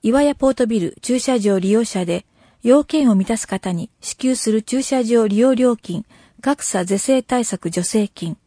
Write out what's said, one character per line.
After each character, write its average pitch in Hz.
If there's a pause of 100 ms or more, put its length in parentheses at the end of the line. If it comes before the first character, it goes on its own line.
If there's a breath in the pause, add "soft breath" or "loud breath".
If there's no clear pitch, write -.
岩 262
屋 285
ポ 269
ー 262
ト 247
ビ 220
ル -
駐 247
車 254
場 202
利 185
用 220
者 185
で、 175 (380 soft breath)
要 269
件 285
を 202
満 190
た 226
す -
方 190
に 170 (100)
支 -
給 254
す 220
る 220
駐 262
車 262
場 226
利 202
用 254
料 247
金、 180 (340 soft breath)
格 285
差 185
是 196
正 262
対 247
策 -
助 175
成 208
金。 - (120)